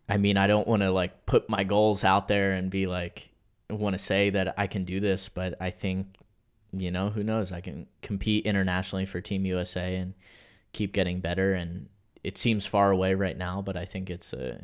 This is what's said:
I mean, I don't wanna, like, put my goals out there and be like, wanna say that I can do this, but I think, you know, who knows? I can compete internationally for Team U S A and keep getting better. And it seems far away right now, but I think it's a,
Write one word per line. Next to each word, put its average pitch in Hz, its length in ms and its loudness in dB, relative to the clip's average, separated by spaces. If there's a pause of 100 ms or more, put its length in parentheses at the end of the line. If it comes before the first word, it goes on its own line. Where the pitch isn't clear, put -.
I 101 100 0
mean, 101 180 4
I 98 100 6
don't 104 220 4
wanna, 101 240 4
like, 92 340 -2
put - 220 4
my 101 160 0
goals 104 400 4
out 98 240 4
there 98 240 2
and 92 180 -2
be 95 160 0
like, 90 440 -6 (380)
wanna 104 300 -2
say 101 320 2
that 95 280 0
I 101 80 0
can 98 180 -4
do 92 160 -4
this, 98 280 0
but 92 320 -6
I 92 100 -2
think, 95 460 -6 (560)
you 92 180 -4
know, 92 200 -2
who 104 120 -4
knows? 107 300 -2
I 87 80 -8
can 85 260 -12 (160)
compete 107 440 0
internationally 95 600 0
for 90 140 -6
Team 95 260 -4
U 90 120 0
S 87 180 -6
A 92 200 -2
and 92 180 -6 (580)
keep 101 200 -4
getting 90 280 0
better. 92 340 0
And 87 340 -6 (360)
it - 140 -6
seems 107 280 2
far 101 240 4
away 95 240 4
right 95 220 0
now, 90 260 -4
but 98 140 -6
I 87 80 -6
think 95 260 -8
it's 87 220 -10
a, 64 320 -8